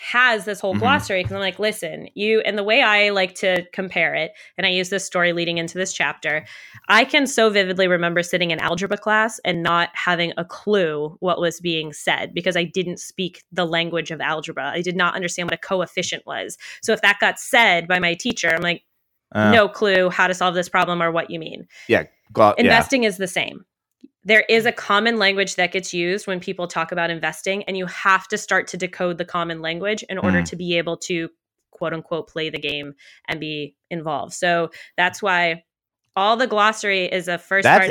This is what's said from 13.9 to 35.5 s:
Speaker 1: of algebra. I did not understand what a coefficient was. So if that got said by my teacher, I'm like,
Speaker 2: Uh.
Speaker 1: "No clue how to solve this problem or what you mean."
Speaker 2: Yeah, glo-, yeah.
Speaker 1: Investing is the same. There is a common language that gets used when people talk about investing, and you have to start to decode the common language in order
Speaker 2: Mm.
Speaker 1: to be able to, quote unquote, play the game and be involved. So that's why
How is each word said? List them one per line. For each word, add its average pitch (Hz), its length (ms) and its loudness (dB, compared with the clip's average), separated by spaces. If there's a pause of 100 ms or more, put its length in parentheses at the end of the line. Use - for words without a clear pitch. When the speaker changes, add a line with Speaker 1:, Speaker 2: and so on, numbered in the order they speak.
Speaker 1:
of 151 100 -8
algebra. 143 540 -6
I 170 80 -2
did 175 140 -4
not 180 180 0
understand 175 340 -6
what 170 120 -4
a - 80 -16
coefficient 180 580 -4
was. 104 300 -8 (260)
So 226 100 0
if 214 100 0
that 202 180 4
got 190 180 2
said 190 500 2
by 180 100 2
my 175 160 0
teacher, 175 400 -4
I'm 165 80 -2
like, 175 200 -2 (520)
Speaker 2:
Uh. 107 160 4
Speaker 1:
"No 208 180 6
clue 190 420 2
how 185 180 2
to 185 60 0
solve 180 200 0
this 180 160 -2
problem 175 320 0
or 165 80 0
what 165 200 -2
you 170 80 -8
mean." - 280 -14 (220)
Speaker 2:
Yeah, 92 160 4 (280)
glo-, 104 260 6
yeah. - 60 4
Speaker 1:
Investing 240 400 4
is 196 140 0
the 190 100 -4 (120)
same. - 240 -8 (600)
There 214 240 6
is 226 180 4
a 233 60 2
common 226 460 0
language 196 380 0
that 175 160 0
gets 185 200 -6
used 175 360 -2
when 185 100 -4
people 180 300 -8
talk 165 240 -4
about 170 180 -2
investing, 165 540 -4
and 190 120 -6
you 185 100 -4
have 190 420 0
to 208 100 -4
start 190 300 -2
to - 80 -12
decode 180 420 -4
the 175 60 -4
common 170 360 -6
language 170 480 -4
in 190 80 -6
order 185 260 2
Speaker 2:
Mm. 165 80 -6
Speaker 1:
to 180 60 -10
be 175 220 -2
able 165 180 -2 (120)
to, 165 200 -4 (440)
quote 160 200 -6
unquote, 160 360 -8
play 160 200 -6
the 151 120 -8
game 147 340 -8 (340)
and 151 120 -6
be 151 340 -8 (160)
involved. 156 440 -6
So 170 360 0 (260)
that's 180 260 0
why 175 420 0 (500)